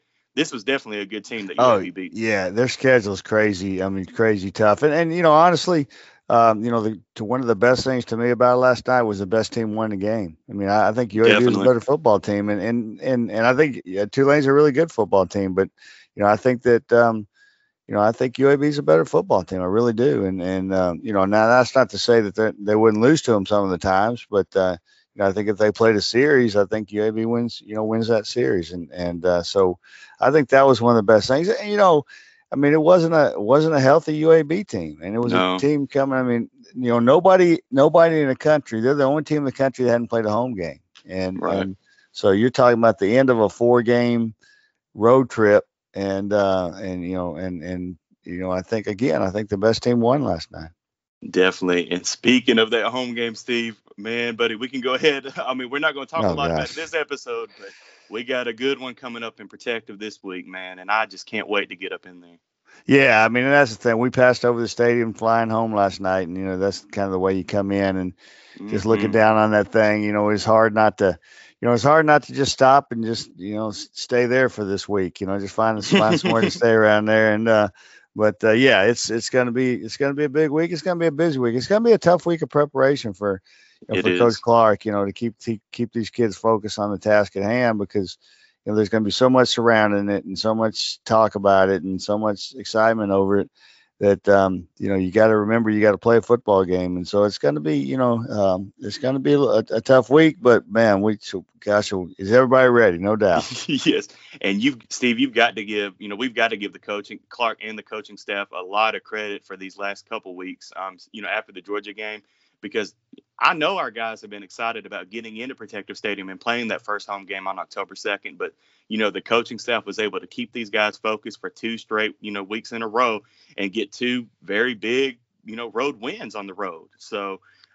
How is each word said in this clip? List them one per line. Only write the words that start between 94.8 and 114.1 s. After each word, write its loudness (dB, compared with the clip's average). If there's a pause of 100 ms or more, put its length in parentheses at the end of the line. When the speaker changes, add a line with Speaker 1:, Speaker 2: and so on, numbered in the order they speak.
Speaker 2:
know, -2
you -2
gotta 4
remember 0
you 0
gotta 4
play 4
a 4
football 2
game. -2
And -8
so 2
it's -2
gonna -2
be, -4
you -4
know, 0
um, -2
it's -10
gonna -4
be 0
a, 2
a 0
tough 4
week, 4
but 4
man, 2
we, -2
so, -12 (160)
gosh, -2 (260)
is -4
everybody 6
ready? 4
No 0
doubt. 2 (240)
Speaker 1:
<laughs> -
Yes. -2 (320)
And -4
you've, -2 (100)
Steve, -4
you've -2
got 0
to -8
give, -6
you -16
know, -10
we've -8
got 0
to -8
give -10
the -20
coaching, -12
Clark -6
and -14
the -16
coaching -16
staff -10
a -12
lot -2
of -12
credit -10
for -16
these -18
last -12
couple -12
weeks, -16
um, -12 (160)
you -18
know, -10
after -8
the -18
Georgia -10
game, -14 (400)
because -8 (440)
I 2
know -4
our -6
guys -10